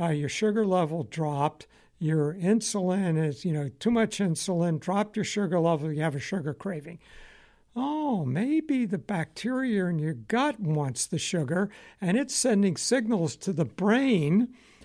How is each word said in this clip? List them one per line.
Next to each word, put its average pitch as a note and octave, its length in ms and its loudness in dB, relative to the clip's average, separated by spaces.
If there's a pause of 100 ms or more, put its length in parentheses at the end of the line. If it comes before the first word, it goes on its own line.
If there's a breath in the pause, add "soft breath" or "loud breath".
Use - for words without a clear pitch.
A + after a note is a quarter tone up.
Uh, E3+ 80 0
your D3 220 0
sugar G#3+ 360 2
level E3+ 380 2
dropped. D3+ 640 -2 (320 soft breath)
Your D#3 340 2
insulin F#3 880 0
is, D3 220 -4
you F3 80 0
know, D3 160 -2 (100)
too A#3+ 140 0
much A3 260 2
insulin, E3+ 640 0
dropped G3+ 360 -2
your G#3 80 -2
sugar F3+ 360 0
level, D#3+ 320 2
you D3+ 100 -2
have D3+ 140 0
a - 20 -4
sugar D3+ 360 -4
craving." E3 440 -10 (840 soft breath)
Oh, C#4 440 -2
maybe B3+ 640 0
the F#3 120 -2
bacteria G#3+ 880 -2
in E3+ 140 0
your D3+ 140 -2
gut A3+ 440 -2
wants D3+ 480 -2
the E3 120 -4
sugar, F3 520 0 (300 loud breath)
and F3+ 160 2
it's C#4 180 -2
sending G3+ 420 2
signals G#3+ 600 0
to - 160 -4
the D3 140 0
brain, G#3 800 2 (360 loud breath)